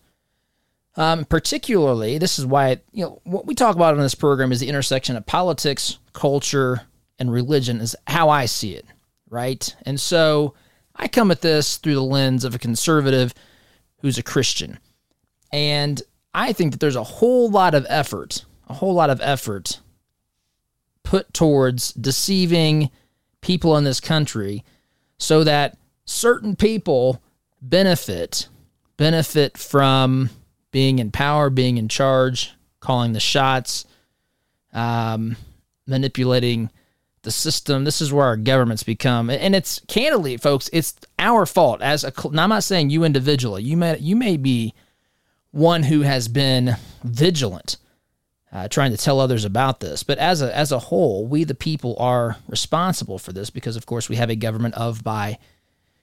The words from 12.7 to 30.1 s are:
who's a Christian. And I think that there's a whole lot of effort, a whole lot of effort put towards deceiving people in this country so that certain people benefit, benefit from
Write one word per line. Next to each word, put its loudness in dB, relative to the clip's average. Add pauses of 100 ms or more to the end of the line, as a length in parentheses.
who's -2
a -6
Christian. -2 (760)
And -2 (340)
I -2
think 0
that -8
there's 0
a -4
whole 2
lot 4
of 0
effort, -4 (220)
a -12
whole -2
lot 4
of 0
effort -6 (1200)
put -2
towards 2
deceiving 2 (500)
people 2
in 2
this 0
country -4 (540)
so 4
that 0 (280)
certain 0
people 2 (400)
benefit, 0 (500)
benefit 0
from 2 (420)